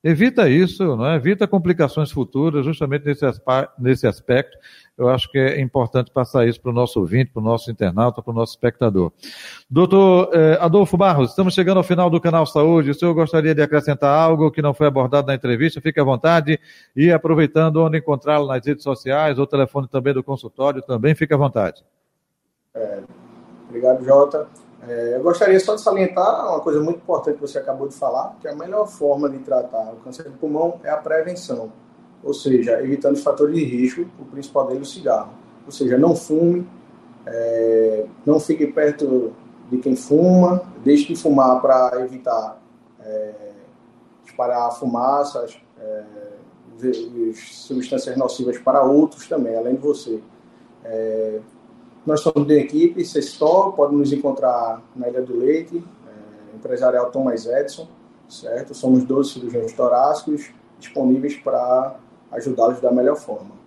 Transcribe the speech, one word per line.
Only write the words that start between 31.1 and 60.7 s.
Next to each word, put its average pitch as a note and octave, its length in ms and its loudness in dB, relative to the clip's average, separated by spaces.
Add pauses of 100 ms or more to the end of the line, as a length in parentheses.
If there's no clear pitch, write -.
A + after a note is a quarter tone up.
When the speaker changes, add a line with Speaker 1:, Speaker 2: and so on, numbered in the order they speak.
Speaker 2:
ou C#3+ 100 -4
seja, A#2+ 480 0
evitando C#3 340 0
os C#3 60 -8
fatores D3 320 0
de E3 100 -2
risco, B2+ 420 -2 (120)
o D3 60 -20
principal C#3 440 -4
deles, C3+ 200 -6
o - 40 -16
cigarro. A2+ 420 -4 (320)
Ou C#3 60 -20
seja, B2+ 260 -2
não D#3+ 180 4
fume, E3+ 500 0 (600)
é, A2+ 800 0 (200)
não D3+ 140 2
fique D3+ 280 -2
perto C#3+ 640 -2 (360)
de B2 100 -4
quem B2+ 180 -2
fuma, F3+ 680 4 (180)
deixe C#3+ 320 2
de - 40 -4
fumar C3 440 2
pra B2+ 300 4 (100)
evitar, B2 600 -6 (400)
é, G#2+ 320 -8 (920)
espalhar B2 540 -4
fumaças, B2+ 800 -2 (200)
é, G#2+ 260 -12 (760)
ve-, A#2 560 -4
substâncias - 840 -8
nocivas B2 420 -4
para C3+ 240 2
outros C#3+ 460 2
também, A#2+ 300 -4
além B2 180 -2
de C3+ 60 -10
você. C3+ 400 -4 (640)
É, A2 540 -4 (720)
nós D3+ 120 0
somos D3 260 0
de D3+ 80 6
uma D3 40 6
equipe, E3+ 460 0
Sextol, F3 680 0
pode C#3+ 220 2
nos C#3 160 2
encontrar B2 720 -2 (140)
na B2+ 140 -8
Ilha B2+ 120 -4
do B2 160 -6
Leite, E3 400 -2
é, - 760 -18
empresarial B2 560 -2
Thomas B2 340 -4
Edison, - 420 -4 (400)
certo? B2 460 -12
Somos B2+ 300 2
doze C3+ 300 -2
cirurgiões A#2+ 400 -6
torácicos C#3 760 0 (300)